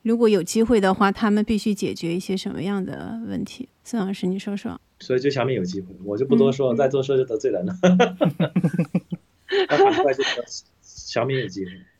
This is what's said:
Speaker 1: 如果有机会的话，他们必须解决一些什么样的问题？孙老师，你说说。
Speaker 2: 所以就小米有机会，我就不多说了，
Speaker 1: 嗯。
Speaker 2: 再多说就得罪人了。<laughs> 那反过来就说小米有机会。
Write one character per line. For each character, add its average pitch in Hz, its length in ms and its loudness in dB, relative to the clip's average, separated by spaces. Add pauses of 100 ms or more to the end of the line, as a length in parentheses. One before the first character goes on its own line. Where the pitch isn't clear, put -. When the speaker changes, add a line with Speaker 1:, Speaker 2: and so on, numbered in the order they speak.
Speaker 1:
如 226 160 0
果 233 100 4
有 202 160 4
机 220 200 0
会 226 180 4
的 190 140 4
话， 196 180 2
他 214 180 0
们 208 140 2
必 220 140 0
须 208 160 0
解 147 180 -4
决 170 240 -4
一 - 20 -2
些 190 160 -6
什 190 160 -6
么 - 120 -8
样 196 200 -4
的 - 440 -10
问 196 180 -6
题？ - 240 -14 (160)
孙 233 180 -4
老 190 80 -4
师， 196 160 -4
你 185 120 -2
说 202 180 -8
说。 - 240 -10 (200)
Speaker 2:
所 - 140 -4
以 127 60 2
就 139 80 0
小 131 160 0
米 131 80 -2
有 104 100 -2
机 92 200 -6
会， - 60 -14 (140)
我 101 140 -6
就 127 80 0
不 135 100 2
多 135 160 6
说 131 200 0
了， 117 40 0
Speaker 1:
嗯。 - 40 0
Speaker 2:
再 135 100 4
多 135 140 0
说 135 120 0
就 131 120 4
得 117 100 -6
罪 127 140 0
人 92 160 -2
了。 - 100 -6
<laughs> - 60 -4 (1900)
那 294 80 2
反 381 180 6
过 359 160 0
来 131 40 0
就 131 80 -4
说 - 200 -4 (380)
小 - 460 -6
米 135 120 -2
有 113 80 -4
机 95 200 -10
会。 92 60 -14 (280)